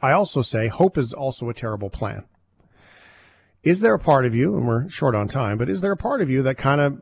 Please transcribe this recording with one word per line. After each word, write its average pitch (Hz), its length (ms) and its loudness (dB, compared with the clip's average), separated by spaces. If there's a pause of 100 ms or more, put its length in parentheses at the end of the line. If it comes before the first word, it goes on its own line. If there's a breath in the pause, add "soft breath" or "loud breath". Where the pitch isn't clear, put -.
I 135 100 2
also 175 300 2
say 113 260 -2
hope 175 300 2
is 117 140 -2
also 135 360 -6
a 120 60 -8
terrible 104 360 -6
plan. 104 340 -8 (1400 soft breath)
Is 180 180 2
there 220 140 4
a 175 40 0
part 135 280 4
of 113 80 0
you, 165 220 2
and 123 100 0
we're 120 220 0
short 135 260 0
on 104 140 0
time, 107 280 -2
but 123 140 -2
is 190 100 -2
there 196 120 0
a 190 40 -2
part 262 240 -4
of 160 80 0
you 131 140 2
that 131 160 0
kinda 143 440 2